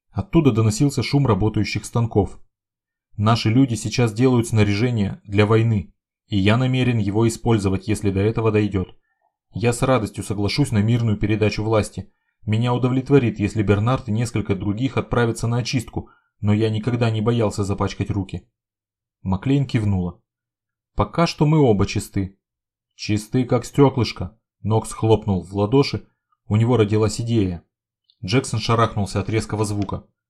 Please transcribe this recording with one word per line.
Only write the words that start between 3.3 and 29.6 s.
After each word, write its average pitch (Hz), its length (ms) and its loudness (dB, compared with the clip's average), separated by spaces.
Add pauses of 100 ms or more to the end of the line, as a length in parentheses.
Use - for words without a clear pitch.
люди 120 240 4
сейчас 113 380 -2
делают 123 360 2
снаряжение 107 760 0
для 104 200 2
войны, 113 480 2 (360)
и 104 100 -2
я 104 180 4
намерен 127 420 0
его 104 280 0
использовать, 101 640 0
если 101 220 -2
до 95 100 -2
этого 110 320 0
дойдет. 101 440 -2 (560)
Я 113 200 0
с 120 100 -4
радостью 120 400 0
соглашусь 101 480 -2
на 104 120 2
мирную 113 340 2
передачу 104 460 0
власти. 107 500 -2 (340)
Меня 117 280 0
удовлетворит, 127 640 2
если 104 220 0
Бернард 104 460 0
и 107 40 -2
несколько 110 420 -2
других 104 420 -4
отправятся 117 500 -2
на 117 120 -2
очистку, - 520 -6 (300)
но 104 120 2
я 107 180 2
никогда 117 400 -2
не 110 100 -2
боялся 107 440 0
запачкать 98 460 -4
руки». - 380 -6 (720)
Маклейн 131 440 0
кивнула. 98 560 -2 (720)
«Пока - 320 0
что - 200 0
мы 156 120 4
оба 107 280 4
чисты». 98 520 -6 (560)
«Чисты, 107 500 -2
как 123 200 -2
стеклышко», - 720 0 (240)
Нокс 107 300 -2
хлопнул 107 500 0
в 92 140 -16
ладоши, 104 500 0 (400)
у 104 80 -2
него 117 220 2
родилась 107 440 2
идея. 104 440 -2 (600)
Джексон 117 360 -2
шарахнулся 110 600 0
от 92 80 -6
резкого 107 360 -4